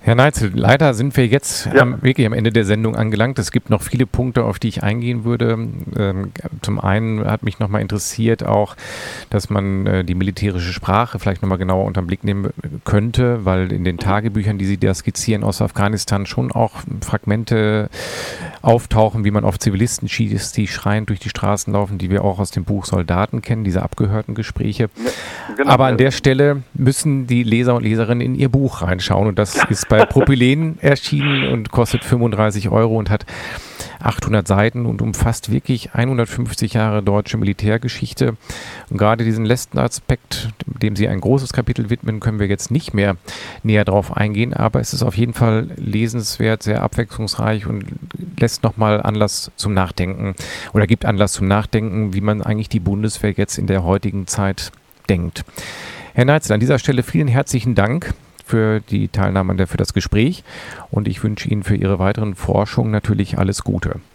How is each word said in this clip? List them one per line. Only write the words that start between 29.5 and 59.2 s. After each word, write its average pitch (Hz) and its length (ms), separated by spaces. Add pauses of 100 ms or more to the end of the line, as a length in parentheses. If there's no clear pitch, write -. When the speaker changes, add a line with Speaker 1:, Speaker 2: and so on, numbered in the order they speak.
Speaker 2:
<laughs> - 60
Speaker 1:
ist - 220
bei 110 140
Propylen 139 720
erschienen 139 720
und 113 180
kostet - 320
fünfunddreißig 107 680
Euro 110 260
und 104 140
hat 107 160 (760)
achthundert 107 480
Seiten 113 380
und 110 160
umfasst 110 500
wirklich - 420
einhundertfünfzig 120 800
Jahre 107 300
deutsche 101 340
Militärgeschichte. 113 1000 (500)
Und - 80
gerade 110 260
diesen 113 220
letzten 123 340
Aspekt, - 720 (160)
dem 104 320
Sie 101 120
ein 95 120
großes 127 320
Kapitel 120 380
widmen, 110 300
können 107 180
wir 101 80
jetzt 98 240
nicht 135 240
mehr 98 220 (460)
näher 107 220
drauf 98 320
eingehen. 107 380
Aber 113 260
es - 140
ist - 80
auf 117 120
jeden 117 200
Fall 113 420
lesenswert, 110 840
sehr 107 200
abwechslungsreich 110 840
und 110 180 (560)
lässt - 220
nochmal 107 400
Anlass 107 540
zum 101 180
Nachdenken 95 640 (360)
oder 110 140
gibt - 180
Anlass 104 300
zum 95 140
Nachdenken, 107 680
wie 101 80
man 107 180
eigentlich 107 300
die 110 100
Bundeswehr 101 520
jetzt - 260
in 98 80
der 95 180
heutigen 95 420
Zeit - 460 (380)
denkt. 82 340 (720)
Herr 123 100
Neitzel, 147 300
an 107 60
dieser 131 180
Stelle 135 240
vielen 156 260
herzlichen 123 460
Dank 110 400 (300)
für 110 360
die 101 280
Teilnahme 95 440